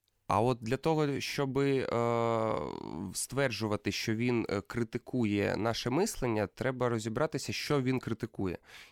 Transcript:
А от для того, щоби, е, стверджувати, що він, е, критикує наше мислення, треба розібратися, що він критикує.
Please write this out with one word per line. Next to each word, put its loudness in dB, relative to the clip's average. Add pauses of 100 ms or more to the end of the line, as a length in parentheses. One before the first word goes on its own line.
(280)
А 4
от 4
для 0
того, 2
щоби, 2
е, 2 (600)
стверджувати, 0
що -2
він, 2
е, 0
критикує 0
наше -2
мислення, 0
треба -2
розібратися, -2
що 0
він 0
критикує. -4 (340)